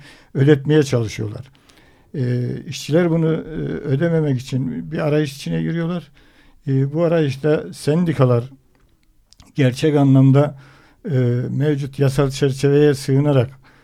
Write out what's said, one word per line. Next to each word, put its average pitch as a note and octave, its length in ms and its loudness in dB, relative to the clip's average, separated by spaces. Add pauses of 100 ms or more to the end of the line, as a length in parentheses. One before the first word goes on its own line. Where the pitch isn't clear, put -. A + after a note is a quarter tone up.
(340)
ödetmeye C#3 500 4
çalışıyorlar. A2+ 680 -6 (640)
E, B2 400 -4 (120)
işçiler E3+ 420 0
bunu, D#3+ 240 0
e, D#3+ 240 -8 (100)
ödememek D3+ 720 -2
için D3+ 520 -6
bir E3 80 -6
arayış D3+ 360 -2
içine E3 260 -6
giriyorlar. E3 500 -6 (560)
E, C#3 260 0
bu E3 100 0
arayışta D#3 720 0
sendikalar C3+ 680 0 (1120)
gerçek C#3+ 400 2
anlamda, C3+ 640 4 (540)
e, B2 380 0
mevcut C#3 500 -4
yasal C#3 300 0
çerçeveye C#3+ 640 2
sığınarak C3+ 560 0 (340)